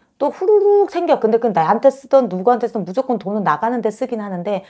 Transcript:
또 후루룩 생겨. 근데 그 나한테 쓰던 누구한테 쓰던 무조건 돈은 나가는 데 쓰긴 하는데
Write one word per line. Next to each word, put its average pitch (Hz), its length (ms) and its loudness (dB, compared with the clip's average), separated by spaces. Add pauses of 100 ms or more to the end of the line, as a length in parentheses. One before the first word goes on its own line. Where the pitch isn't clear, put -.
(180)
또 285 100 -2
후루룩 403 640 2
생겨. 330 300 0
근데 226 180 2
그 240 100 0
나한테 190 420 2
쓰던 262 380 0
누구한테 214 400 0
쓰던 220 160 -6
무조건 233 340 -4
돈은 202 240 -6
나가는 220 380 -2
데 220 100 -2
쓰긴 226 300 -8
하는데 196 480 -6